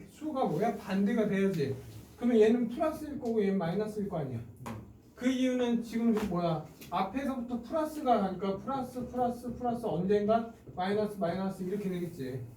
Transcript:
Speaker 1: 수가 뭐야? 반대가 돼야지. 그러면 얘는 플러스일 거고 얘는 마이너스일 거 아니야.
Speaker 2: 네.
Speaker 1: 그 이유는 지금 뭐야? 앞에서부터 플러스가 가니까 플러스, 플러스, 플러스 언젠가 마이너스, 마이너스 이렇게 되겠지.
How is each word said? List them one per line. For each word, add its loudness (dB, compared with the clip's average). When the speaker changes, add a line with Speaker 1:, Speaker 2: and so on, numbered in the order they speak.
Speaker 1:
수가 -2
뭐야? 0
반대가 2
돼야지. 2
그러면 6
얘는 6
플러스일 -2
거고 0
얘는 2
마이너스일 -2
거 -4
아니야. -4
Speaker 2:
네. -8
Speaker 1:
그 -2
이유는 2
지금 2
뭐야? 0
앞에서부터 -2
플러스가 2
가니까 -2
플러스, -6
플러스, -2
플러스 -2
언젠가 2
마이너스, 0
마이너스 -2
이렇게 -2
되겠지. -4